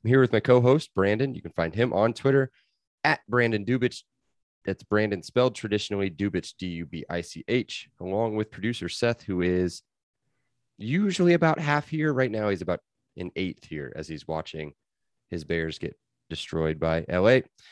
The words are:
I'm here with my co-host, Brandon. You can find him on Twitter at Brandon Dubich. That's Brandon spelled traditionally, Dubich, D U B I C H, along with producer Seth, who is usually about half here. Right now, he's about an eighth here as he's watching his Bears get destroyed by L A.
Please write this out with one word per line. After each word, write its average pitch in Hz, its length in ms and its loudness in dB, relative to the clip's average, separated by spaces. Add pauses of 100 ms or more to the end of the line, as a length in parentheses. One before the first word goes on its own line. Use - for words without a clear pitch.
I'm 110 40 0
here 131 120 6
with 127 120 4
my 113 60 4
co-host, 127 560 4
Brandon. 107 400 2
You - 80 -12
can 82 80 -12
find 82 240 -2
him 117 180 0
on 110 220 2
Twitter 135 380 2 (500)
at 151 160 2 (100)
Brandon 113 360 2
Dubich. 120 400 -2 (600)
That's 95 200 -6
Brandon 104 400 0
spelled 123 320 0
traditionally, 101 520 -2
Dubich, 90 480 -4
D 92 120 -8
U 85 180 -8
B 80 240 -12
I 87 120 -4
C - 260 -14
H, - 400 -4 (120)
along 107 360 -2
with 107 160 -4
producer 101 360 -6
Seth, - 340 -2
who 90 200 -2
is 90 400 0 (920)
usually 175 560 2
about 160 260 4
half 147 300 0
here. 156 240 0
Right 127 180 2
now, 107 180 -2
he's 92 140 -2
about 90 160 -2 (380)
an 90 180 -8
eighth 92 300 -6
here 73 320 -10
as 78 100 -10
he's 80 220 -12
watching 78 440 -8 (580)
his 85 120 -6
Bears 80 380 -4
get - 160 -8 (340)
destroyed 80 480 -4
by 82 300 0
L 90 200 2
A. 127 140 6 (300)